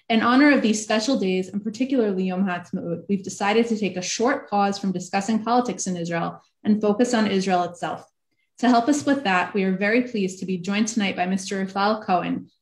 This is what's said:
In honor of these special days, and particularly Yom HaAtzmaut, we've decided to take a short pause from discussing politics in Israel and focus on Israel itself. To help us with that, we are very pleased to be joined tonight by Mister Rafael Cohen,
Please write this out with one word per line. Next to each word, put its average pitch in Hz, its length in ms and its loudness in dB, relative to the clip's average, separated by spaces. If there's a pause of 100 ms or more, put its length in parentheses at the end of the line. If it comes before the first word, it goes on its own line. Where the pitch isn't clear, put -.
(100)
In 226 100 2
honor 262 320 6
of 247 80 4
these 214 220 2
special 226 360 0
days, 185 300 -2
and 202 160 -6
particularly 220 600 0
Yom 185 200 0
HaAtzmaut, 175 640 -6
we've 196 140 0
decided 214 460 0
to 220 100 -2
take 196 180 -4
a 180 60 -6
short 254 480 -2
pause 202 280 0
from 196 140 -2
discussing 196 500 -2
politics 233 440 0
in 185 100 -4
Israel 170 460 -6 (200)
and 214 200 2
focus 214 320 2
on 220 120 2
Israel 190 360 2
itself. 175 440 -8 (520)
To 240 100 2
help 233 180 6
us 294 200 2
with 277 180 2
that, 185 300 2
we 196 100 2
are 190 140 2
very 214 240 2
pleased 196 380 -4
to 190 60 -8
be 185 120 -2
joined 202 300 0
tonight 196 280 0
by 180 80 0
Mister 190 320 -2
Rafael 196 460 0
Cohen, 175 480 -2 (120)